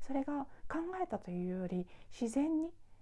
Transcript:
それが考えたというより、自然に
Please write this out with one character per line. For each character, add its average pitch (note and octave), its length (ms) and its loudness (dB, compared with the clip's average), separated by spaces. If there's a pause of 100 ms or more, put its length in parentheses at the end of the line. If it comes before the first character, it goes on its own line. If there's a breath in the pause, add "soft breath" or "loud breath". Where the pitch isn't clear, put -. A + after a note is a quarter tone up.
そ - 100 0
れ C4+ 120 4
が C#4+ 220 0 (220 loud breath)
考 D#4 100 0 (240)
え F4 40 4
た G#3 120 -2
と F#3+ 120 -8
い F3+ 160 0
う F3+ 140 0
よ F#3 60 0
り、 F3+ 200 0 (240 loud breath)
自 A3+ 220 0
然 D4+ 260 4
に D#4+ 120 0 (320 soft breath)